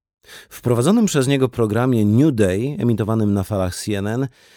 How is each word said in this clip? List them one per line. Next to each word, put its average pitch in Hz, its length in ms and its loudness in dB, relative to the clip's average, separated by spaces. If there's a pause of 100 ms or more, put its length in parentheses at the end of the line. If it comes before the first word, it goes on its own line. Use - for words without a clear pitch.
(520)
W - 100 -20
prowadzonym 147 460 2
przez 143 200 0
niego 135 220 2
programie 117 560 0
New 127 300 4
Day, 107 440 0
emitowanym 110 560 0
na 101 100 0
falach 92 320 -4
C 104 220 -6
N 98 80 -6
N, 123 220 -4 (280)